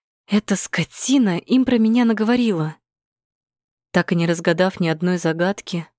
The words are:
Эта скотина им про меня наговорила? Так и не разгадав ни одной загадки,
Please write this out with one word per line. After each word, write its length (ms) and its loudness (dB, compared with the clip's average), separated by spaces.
Эта 280 0
скотина 840 0
им 260 2
про 140 2
меня 260 2
наговорила? 680 0
Так 180 0
и 40 0
не 100 0
разгадав 540 0
ни 80 -2
одной 320 -2
загадки, 680 -4